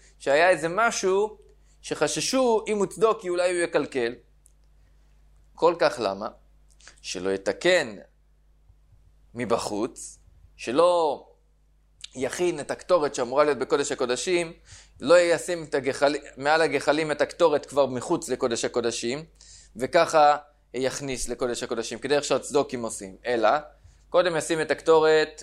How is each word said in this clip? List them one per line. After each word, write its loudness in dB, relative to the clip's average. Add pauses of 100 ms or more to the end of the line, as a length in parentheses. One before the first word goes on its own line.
(180)
שהיה 4
איזה 2
משהו 0 (440)
שחששו 0
אם -2
הוא 0
צדוקי 0
אולי 0
הוא -2
יקלקל? -2 (1400)
כל 2
כך 2
למה? -4 (760)
שלא -6
יתקן 0 (1400)
מבחוץ, -6 (380)
שלא 0 (880)
יכין -4
את -8
הקטורת 0
שאמורה 0
להיות 0
בקודש -2
הקודשים, -2 (480)
לא 6
ישים 0
את -8
הגחל-, 2 (200)
מעל 2
הגחלים 0
את -2
הקטורת 2
כבר 2
מחוץ -4
לקודש -2
הקודשים, -4 (520)
וככה 4 (380)
יכניס -6
לקודש -4
הקודשים, -6
כדרך 0
שהצדוקים -2
עושים. -10 (100)
אלא, 2 (600)
קודם 2
ישים -2
את -2
הקטורת 4